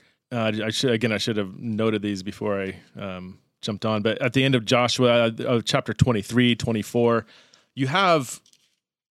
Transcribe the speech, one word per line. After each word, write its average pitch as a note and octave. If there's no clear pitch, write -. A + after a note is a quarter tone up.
uh, A2+
I A2+
should, B2+
again, A2+
I G#2
should A2
have F#2+
noted A2
these G2+
before G2+
I, F#2+
um, F#2
jumped G#2+
on, A2
but A2
at B2+
the C3
end C3+
of A#2
Joshua, A#2+
uh, A2+
of A#2+
chapter B2+
twenty-three, A#2+
twenty-four, A#2
you C3
have E3+